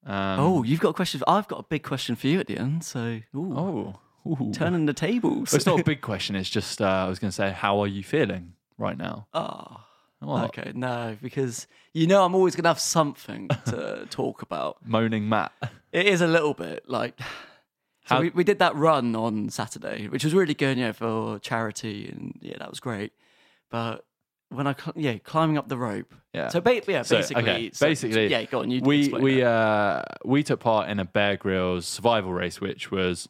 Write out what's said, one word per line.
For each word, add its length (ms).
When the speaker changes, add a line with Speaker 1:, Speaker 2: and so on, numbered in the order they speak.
Speaker 1:
Um, 340
Speaker 2:
Oh, 220
you've 180
got 100
a 40
question. 320
I've 200
got 140
a 40
big 180
question 340
for 100
you 140
at 60
the 100
end. 280
So, 360
ooh. 200
Speaker 1:
Oh. 380
Ooh. 280
Speaker 2:
Turning 320
the 80
tables. 580
Speaker 1:
Well, 40
it's 100
not 140
a 40
big 160
question. 360
It's 120
just, 320
uh, 60
I 220
was 100
gonna 140
say, 180
how 300
are 80
you 140
feeling 520
right 180
now? 380
Speaker 2:
Oh. 460
Speaker 1:
What? 360
Speaker 2:
Okay, 200
no, 440
because 460
you 140
know 180
I'm 120
always 180
gonna 140
have 100
something 680
Speaker 1:
<laughs> 180
Speaker 2:
to 420
talk 340
about. 440
Speaker 1:
Moaning 420
Matt. 240
Speaker 2:
It 160
is 140
a 80
little 260
bit, 340
like, 300
so 80
Speaker 1:
How 60
Speaker 2:
we, 100
we 140
did 160
that 160
run 400
on 340
Saturday, 580
which 160
was 100
really 200
good, 240
you 60
know, 80
for 480
charity, 680
and 320
yeah, 180
that 120
was 80
great. 340
But 340
when 180
I 60
cl-, 220
yeah, 220
climbing 400
up 100
the 80
rope. 380
Speaker 1:
Yeah. 180
Speaker 2:
So 100
ba-, 260
yeah, 160
Speaker 1:
So, 140
Speaker 2:
basically, 260
Speaker 1:
okay, 300
Speaker 2:
so, 160
Speaker 1:
basically, 400
Speaker 2:
yeah, 160
go 160
on, 100
you 120
Speaker 1:
we, 180
Speaker 2:
explain 240
Speaker 1:
we, 160
Speaker 2:
it. 60
Speaker 1:
uh, 580
we 200
took 160
part 280
in 120
a 40
Bear 320
Grylls 520
survival 440
race, 280
which 320
was 380